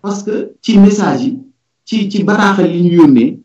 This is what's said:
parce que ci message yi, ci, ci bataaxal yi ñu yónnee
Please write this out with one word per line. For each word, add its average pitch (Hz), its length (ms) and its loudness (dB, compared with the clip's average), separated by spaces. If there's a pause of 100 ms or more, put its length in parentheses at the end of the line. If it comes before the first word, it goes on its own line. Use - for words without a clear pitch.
parce 202 200 -8
que - 300 -8 (100)
ci 202 160 2
message 196 460 2
yi, - 140 -6 (460)
ci, 202 260 -4
ci 196 140 -4
bataaxal 196 460 0
yi 175 120 -4
ñu 175 200 2
yónnee 135 420 2